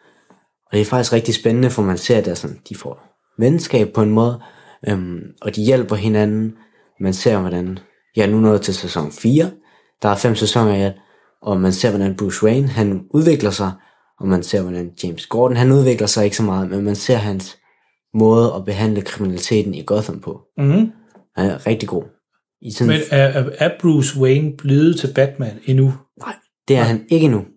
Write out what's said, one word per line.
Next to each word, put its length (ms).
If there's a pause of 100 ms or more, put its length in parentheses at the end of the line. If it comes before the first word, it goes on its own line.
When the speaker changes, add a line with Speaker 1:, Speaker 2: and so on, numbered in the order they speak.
(760)
Speaker 1:
det 60
er 40
faktisk 280
rigtig 220
spændende, 360
for 120
man 160
ser, 200
at 60
der 100
sådan, 240 (100)
de 60
får 280 (360)
venskab 560
på 80
en 80
måde, 300 (480)
øhm, 320 (220)
og 140
de 80
hjælper 320
hinanden. 560 (480)
Man 140
ser, 240
hvordan, 400 (380)
ja, 100
nu 140
nået 220
til 120
sæson 380
fire. 380 (520)
Der 60
er 80
fem 180
sæsoner 400
i 80
alt, 120 (480)
og 180
man 120
ser, 180
hvordan 260
Bruce 300
Wayne, 220
han 420
udvikler 400
sig, 220 (480)
og 80
man 140
ser, 200
hvordan 280 (140)
James 220
Gordon, 300
han 160
udvikler 340
sig 180
ikke 120
så 60
meget, 280
men 140
man 120
ser 200
hans 400 (580)
måde 420
at 80
behandle 380
kriminaliteten 720
i 120
Gotham 340
på. 200 (180)
Speaker 2:
Mhm. 320 (460)
Speaker 1:
Han 140
er 160
rigtig 220
god. 140 (600)
I 100
sådan 160
Speaker 2:
Men 120 (100)
er, 160
er, 180 (140)
er 120 (100)
Bruce 400
Wayne 380
blevet 420
til 140
Batman 500
endnu? 300 (260)
Speaker 1:
Nej, 140 (340)
det 80
er 40
Speaker 2:
Nej. 80
Speaker 1:
han 220
ikke 140
endnu. 200 (120)